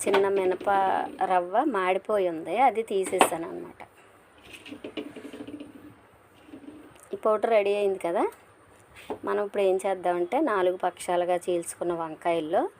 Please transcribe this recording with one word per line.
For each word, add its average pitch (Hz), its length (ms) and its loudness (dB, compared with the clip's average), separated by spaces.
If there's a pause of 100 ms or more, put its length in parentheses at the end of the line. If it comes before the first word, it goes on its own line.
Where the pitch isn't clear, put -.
చిన్న 196 240 4 (100)
మినప 190 340 0 (600)
రవ్వ 185 320 2 (140)
మాడిపోయి 190 560 2
ఉంది, 160 200 -6 (140)
అది 220 140 2 (100)
తీసేసాను 180 580 0
అనమాట. 170 300 -12 (3250)
ఈ 202 100 -8
పౌడర్ 214 320 2
రెడీ 202 240 4
అయింది 196 260 2
కదా, 175 180 2 (1040)
మనం 202 200 0
ఇప్పుడు 202 220 0
ఏం 185 60 4 (100)
చేద్దామంటే 180 520 0 (140)
నాలుగు 185 340 2
పక్షాలుగా 175 600 0
చీల్చుకున్న 175 580 -2
వంకాయల్లో 165 580 0 (180)